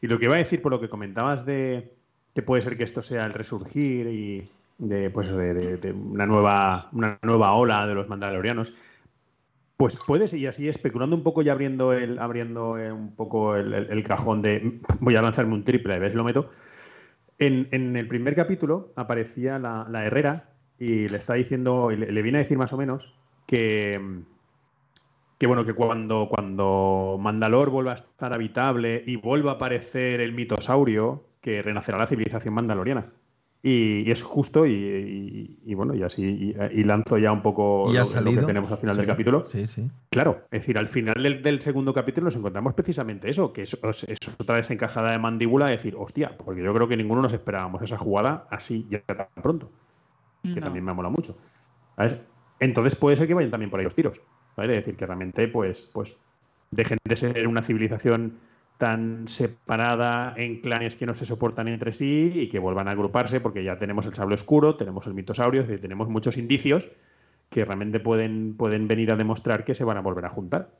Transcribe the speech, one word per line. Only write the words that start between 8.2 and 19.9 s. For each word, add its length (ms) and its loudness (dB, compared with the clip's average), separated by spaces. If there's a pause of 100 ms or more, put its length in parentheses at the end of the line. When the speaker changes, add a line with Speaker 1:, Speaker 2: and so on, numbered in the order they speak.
Speaker 1:
pues 200 2 (100)
puede 220 4
ser, 100 -4
y 80 -2
así 220 -4
especulando 480 -2
un 80 -4
poco 180 2
y 60 4
abriendo 440 2
el, 280 0
abriendo, 580 -4
eh, 140 -6
un 240 -12
poco 400 0
el, 180 0
el, 160 -2
el 140 -2
cajón 360 2
de, 400 0 (200)
voy 160 6
a 60 6
lanzarme 320 2
un 100 -2
triple, 340 2
¿ves? 160 0
Lo 80 2
meto. 280 0 (880)
En, 340 4
en 240 -2
el 100 -2
primer 300 0
capítulo 580 0
aparecía 640 -4
la, 320 -6